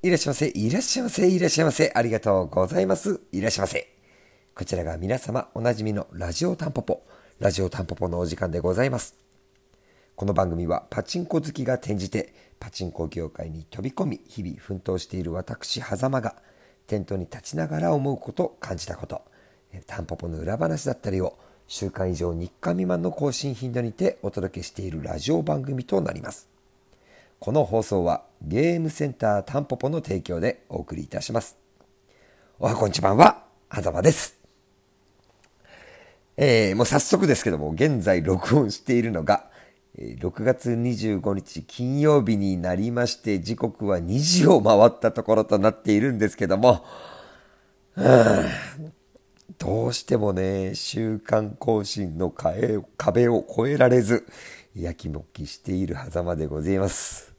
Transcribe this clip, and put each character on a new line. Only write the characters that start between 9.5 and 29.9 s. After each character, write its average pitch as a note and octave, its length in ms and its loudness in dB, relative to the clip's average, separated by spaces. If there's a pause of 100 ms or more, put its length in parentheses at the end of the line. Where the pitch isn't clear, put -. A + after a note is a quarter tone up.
こ G2+ 80 -6
の G2+ 80 -2
番 F#2+ 160 0
組 E2+ 180 -4
は E2 220 -2
パ - 140 -8
チ - 160 -8
ン F3 80 -6
コ D#3+ 160 -2
好 D#3 80 -10
き C3 160 -6
が B2+ 80 0
転 A2+ 220 -4
じ F#2+ 140 -6
て、 - 220 -6 (260)
パ - 120 -16
チ - 160 -8
ン E2 60 -8
コ D#2+ 160 -6
業 D#2+ 200 -6
界 E2 220 -12
に D#2 180 -12
飛 - 140 -12
び B2+ 80 -6
込 - 160 -4
み、 A#2+ 200 -6
日 - 160 -12
々 E2+ 160 -8
奮 F#2+ 240 -10
闘 F#2 140 -4
し F2+ 80 -6
て - 140 -10
い F2+ 40 -4
る E2 100 -6
私、 G2+ 500 -8
狭 A#2+ 260 -4
間 C3+ 140 -2
が、 A2 140 -6 (500)
テ A2 100 -4
ン G2 80 -4
ト G2 140 -6
に F2+ 60 -6
立 - 260 -14
ち D3 80 -8
な D#3+ 100 -4
が D#3 100 -4
ら E3 140 0
思 C#3 180 0
う C#3 60 -4
こ - 160 -12
と、 - 260 -4
感 F2+ 200 -8
じ - 100 -10
た F2 80 -8
こ - 100 -12
と、 - 140 -12 (500)
え F#2 100 -18
ー、 - 60 -20
タ - 140 -12
ン D#2+ 60 -6
ポ E2 100 -8
ポ E2+ 120 -10
の D#2+ 100 -8
裏 E2 180 -4
話 D#3+ 280 -2
だ C3+ 80 -2
っ - 60 -6
た - 120 -6
り F#2+ 100 0
を、 - 160 -4 (300)
週 - 240 -6
間 F#2 200 -4
以 F2+ 40 -2
上 F2 180 -4
日 E2+ 260 -6
課 - 120 -4
未 F3+ 160 0
満 F3 160 -2
の F3 100 -2
更 C#3+ 200 -2
新 C#3 200 -6
頻 B2 180 -8
度 A#2+ 120 -2
に A2+ 100 -4
て - 300 -2
お G2+ 80 -4
届 F#2+ 300 -6
け - 20 -10
し - 80 -12
て - 100 -14
い F#2+ 100 -6
る D#2 120 -8
ラ E2 160 -6
ジ C3 120 -4
オ E3 120 2
番 D3+ 200 -2
組 C3 220 -6
と G3 160 0
な D#3+ 100 -2
り - 120 -10
ま - 100 -10
す。 - 160 -14 (880)
こ - 140 -6
の D3 120 4
放 G#2+ 180 0
送 F#2+ 220 0
は、 - 200 0 (180)
ゲ C#3 340 0
ー E3+ 40 -2
ム D#3+ 100 -2
セ D3+ 160 -4
ン C3 80 -6
タ G#2 240 0
ー G2 40 -2
タ - 180 -4
ン D3 40 -6
ポ B2+ 140 -6
ポ C3 100 -2
の D#3 140 -4